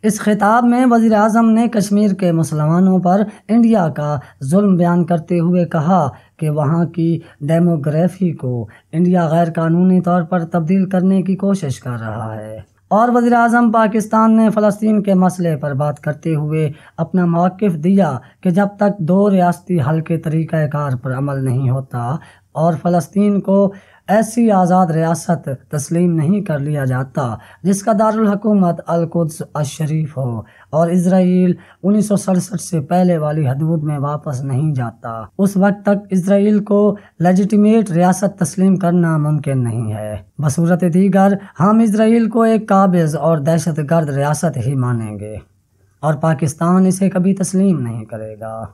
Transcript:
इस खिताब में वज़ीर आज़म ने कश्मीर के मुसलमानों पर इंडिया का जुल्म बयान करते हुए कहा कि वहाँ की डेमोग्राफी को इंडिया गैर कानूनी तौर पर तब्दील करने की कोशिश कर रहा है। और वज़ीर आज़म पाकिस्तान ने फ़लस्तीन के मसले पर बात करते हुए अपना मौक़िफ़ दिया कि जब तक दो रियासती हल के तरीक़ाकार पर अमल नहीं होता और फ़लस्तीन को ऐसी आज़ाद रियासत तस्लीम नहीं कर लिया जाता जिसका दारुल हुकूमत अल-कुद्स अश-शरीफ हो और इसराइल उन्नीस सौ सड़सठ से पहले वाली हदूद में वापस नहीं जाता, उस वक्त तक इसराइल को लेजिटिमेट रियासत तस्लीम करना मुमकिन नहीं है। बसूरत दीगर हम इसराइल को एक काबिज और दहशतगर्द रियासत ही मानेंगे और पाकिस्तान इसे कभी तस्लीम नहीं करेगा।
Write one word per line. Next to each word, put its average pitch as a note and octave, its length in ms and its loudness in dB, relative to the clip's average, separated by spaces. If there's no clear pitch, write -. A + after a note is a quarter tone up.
इस G#3 180 0
खिताब G#3+ 420 2
में A#3+ 220 2
वज़ीर A#3 300 4
आज़म A3 340 2
ने A3+ 200 2
कश्मीर G#3 440 0
के F#3 180 0
मुसलमानों E3 680 2
पर F#3 260 2
इंडिया A3 400 4
का D3 300 -4
जुल्म F#3 340 2
बयान F3 260 2
करते E3+ 340 -2
हुए F3 280 2
कहा E3 400 0
कि D#3 100 -2
वहाँ D3+ 380 0
की E3 220 -2
डेमोग्राफी E3 920 0
को B2 340 -8
इंडिया F3+ 340 2
गैर E3 240 2
कानूनी F3 500 2
तौर F3 220 0
पर E3+ 280 -2
तब्दील F3+ 340 0
करने F#3+ 360 0
की F#3 140 -2
कोशिश F#3+ 420 -4
कर B2 200 -10
रहा A2 360 -8
है। A2 300 -14
और A3+ 200 2
वज़ीर A#3+ 240 2
आज़म A#3 380 4
पाकिस्तान A3 600 2
ने A3 180 4
फ़लस्तीन G#3+ 520 0
के G3+ 140 0
मसले F3+ 400 0
पर C#3+ 200 -6
बात D3 220 -2
करते D3+ 360 -6
हुए D3+ 360 -2
अपना F3 300 0
मौक़िफ़ F3+ 500 0
दिया E3 340 2
कि F#3 100 0
जब G3+ 280 0
तक G3+ 220 0
दो F#3 260 2
रियासती F3+ 520 0
हल D#3 220 0
के D#3+ 180 -4
तरीक़ाकार D3 760 -2
पर B2+ 180 -6
अमल C3+ 300 -4
नहीं C3 260 0
होता C3 480 -4
और D#3+ 200 0
फ़लस्तीन G3 640 0
को G3 340 0
ऐसी A3 420 0
आज़ाद F#3 420 2
रियासत D#3+ 520 -2
तस्लीम E3+ 380 -2
नहीं E3 320 0
कर D#3 180 -4
लिया C#3+ 260 -4
जाता C3 360 -4
जिसका G3 280 0
दारुल A3 340 2
हुकूमत G3+ 640 0
अल-कुद्स E3 540 -2
अश-शरीफ D3+ 760 -6
हो A#2+ 280 -6
और E3 180 0
इसराइल F3+ 680 2
उन्नीस G#3 240 2
सौ G3+ 80 0
सड़सठ F#3 440 -2
से D#3+ 220 -4
पहले F3+ 360 2
वाली D3+ 260 -2
हदूद D#3 400 -2
में D3+ 140 -4
वापस D3 460 -6
नहीं C#3 280 -2
जाता, A2+ 680 -8
उस G3+ 180 0
वक्त G3+ 300 2
तक G3+ 260 0
इसराइल G3+ 500 2
को G3+ 160 0
लेजिटिमेट G#3 680 2
रियासत F3+ 500 0
तस्लीम F#3+ 360 2
करना F3 420 0
मुमकिन D3 420 -2
नहीं A#2 320 -4
है। G#2+ 320 -8
बसूरत E3+ 460 0
दीगर F#3+ 520 2
हम G#3+ 240 4
इसराइल A3+ 460 2
को A3+ 180 0
एक A3 220 0
काबिज F3+ 480 2
और D3+ 240 0
दहशतगर्द D#3 720 -2
रियासत D3 480 -2
ही B2 180 -2
मानेंगे G#2+ 640 -6
और D3+ 180 0
पाकिस्तान E3 640 0
इसे F#3 220 0
कभी F#3 260 0
तस्लीम F#3+ 440 0
नहीं A#2 260 -6
करेगा। A2 500 -12